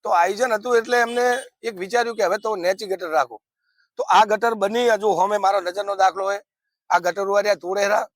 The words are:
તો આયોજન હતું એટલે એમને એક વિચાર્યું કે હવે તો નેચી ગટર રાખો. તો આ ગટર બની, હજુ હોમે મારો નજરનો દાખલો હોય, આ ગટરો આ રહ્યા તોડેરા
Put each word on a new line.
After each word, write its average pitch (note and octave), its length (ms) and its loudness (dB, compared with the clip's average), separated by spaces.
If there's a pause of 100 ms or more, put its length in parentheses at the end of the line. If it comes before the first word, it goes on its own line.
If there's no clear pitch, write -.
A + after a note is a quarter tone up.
તો G#3+ 80 -4
આયોજન G3+ 420 2
હતું A#3 260 0
એટલે A3+ 180 0
એમને A#3+ 420 0 (240)
એક A3+ 120 -8
વિચાર્યું A3+ 420 -2
કે A3 60 -2
હવે F#3+ 160 0
તો G#3+ 180 -4
નેચી F#3+ 300 -2
ગટર F3+ 240 -6
રાખો. C3 320 -2 (540)
તો - 60 -6
આ G3 220 6
ગટર G#3+ 300 0
બની, A3 340 0
હજુ G#3+ 200 2
હોમે G3 300 0
મારો G3 220 2
નજરનો G3 360 -6
દાખલો F#3+ 280 0
હોય, G3+ 180 -4 (480)
આ F3+ 80 2
ગટરો F#3+ 360 -2
આ G3+ 60 4
રહ્યા G3+ 140 0
તોડેરા G3+ 600 -2